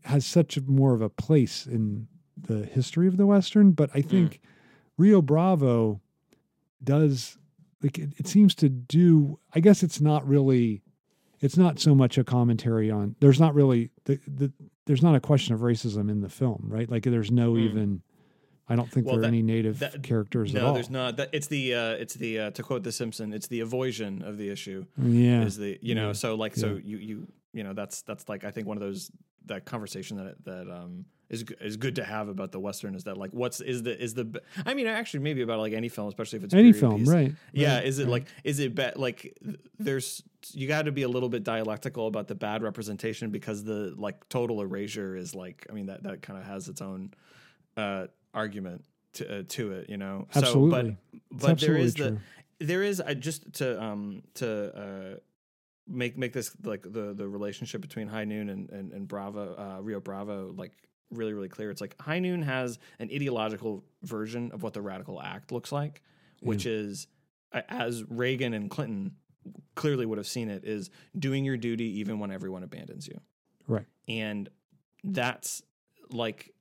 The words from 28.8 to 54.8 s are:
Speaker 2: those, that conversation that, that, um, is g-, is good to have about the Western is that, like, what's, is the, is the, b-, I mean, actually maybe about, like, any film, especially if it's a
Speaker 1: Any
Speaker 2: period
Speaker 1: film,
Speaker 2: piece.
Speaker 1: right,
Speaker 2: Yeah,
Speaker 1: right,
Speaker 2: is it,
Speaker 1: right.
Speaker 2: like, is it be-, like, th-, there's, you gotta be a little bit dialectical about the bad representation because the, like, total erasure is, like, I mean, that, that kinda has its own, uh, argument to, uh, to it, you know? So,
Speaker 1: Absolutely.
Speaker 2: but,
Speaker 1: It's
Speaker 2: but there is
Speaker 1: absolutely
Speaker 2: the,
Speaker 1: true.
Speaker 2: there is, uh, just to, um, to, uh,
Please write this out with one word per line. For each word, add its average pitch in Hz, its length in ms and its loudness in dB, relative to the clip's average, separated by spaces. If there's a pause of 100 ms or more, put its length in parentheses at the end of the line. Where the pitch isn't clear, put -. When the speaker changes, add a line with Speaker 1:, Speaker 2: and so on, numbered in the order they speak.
Speaker 2:
those, 98 280 -8 (360)
that 101 180 -10
conversation 104 540 -10
that, 95 260 -14
that, 92 260 -14
um, 90 360 -14 (240)
is 113 120 -8
g-, 107 180 -16
is 107 160 -10
good 117 200 -6
to 120 80 -6
have 107 240 -8
about 98 240 -10
the 95 80 -10
Western 101 340 -10
is 90 100 -14
that, 98 140 -10
like, 95 140 -10
what's, 120 280 -6
is 123 220 -6
the, 117 200 -6
is 117 120 -6
the, 123 100 -4
b-, 113 160 -10 (260)
I 240 80 -2
mean, 269 120 -4
actually 220 340 -6
maybe 143 220 -2
about, 113 160 -2
like, 110 160 -4
any 113 160 -4
film, 104 180 -8
especially 110 300 -8
if 95 60 -10
it's 101 100 0
a - 20 4
Speaker 1:
Any 226 160 12
Speaker 2:
period - 80 2
Speaker 1:
film, 110 200 6
Speaker 2:
piece. 120 80 6
Speaker 1:
right, 151 240 6 (200)
Speaker 2:
Yeah, 143 240 2
Speaker 1:
right, 110 100 0
Speaker 2:
is 135 120 -2
it, 143 60 -2
Speaker 1:
right. 123 80 0
Speaker 2:
like, 131 140 -2 (180)
is 143 160 -2
it 127 140 -2
be-, 127 220 -2
like, - 460 -6
th-, - 140 -10 (220)
there's, 135 440 -6 (300)
you 135 160 -6
gotta 151 240 -2
be 139 100 -2
a 127 60 0
little 123 220 -2
bit 117 140 -4
dialectical 110 600 -4
about 107 220 -6
the 104 60 -10
bad 107 280 -6
representation 107 680 -8
because 104 340 -8
the, 104 320 -6
like, 101 320 -10
total 117 320 -4
erasure 101 560 -8
is, 90 180 -12
like, 92 360 -16
I - 20 -16
mean, 104 140 -10
that, 95 160 -14
that 98 200 -12
kinda 98 200 -16
has 98 260 -12
its 95 140 -14
own, 95 300 -12 (640)
uh, 98 280 -6 (280)
argument 101 500 -8 (300)
to, 101 260 -10
uh, - 80 -10
to 107 240 -8
it, - 180 -12
you 104 80 -10
know? 98 340 -10
So, 143 80 4
Speaker 1:
Absolutely. 135 300 4
Speaker 2:
but, 123 160 0 (260)
Speaker 1:
It's - 100 -20 (240)
Speaker 2:
but 165 140 6
there 156 160 2
is 123 160 2
Speaker 1:
absolutely 131 240 -4
Speaker 2:
the, 104 40 -10 (400)
Speaker 1:
true. 151 60 -6
Speaker 2:
there 180 160 0
is, 202 180 -2
uh, 147 140 -6
just 147 400 -10
to, 123 280 -4
um, 104 400 -8 (120)
to, 107 400 -6
uh, 98 440 -14 (680)